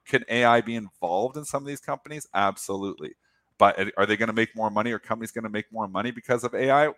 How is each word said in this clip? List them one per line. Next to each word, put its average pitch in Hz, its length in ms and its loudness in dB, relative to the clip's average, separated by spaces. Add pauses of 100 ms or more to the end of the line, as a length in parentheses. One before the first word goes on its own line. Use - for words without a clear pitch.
can 120 220 0
A 120 160 2
I 117 160 6
be 117 160 -6
involved 101 600 -4
in 151 80 -12
some 139 200 -6
of - 20 -12
these 143 140 -10
companies? 147 540 -10
Absolutely. - 840 -4 (420)
But 101 380 4
are 101 100 4
they 107 100 4
gonna 113 160 -2
make 113 220 0
more 110 160 -2
money? 107 220 -2
Are 107 80 -4
companies 113 320 -6
gonna 110 180 -8
make 104 220 -6
more 107 160 -6
money 104 240 -4
because 120 320 -2
of 117 100 -4
A 131 160 2
I? 147 160 6
I 131 120 -2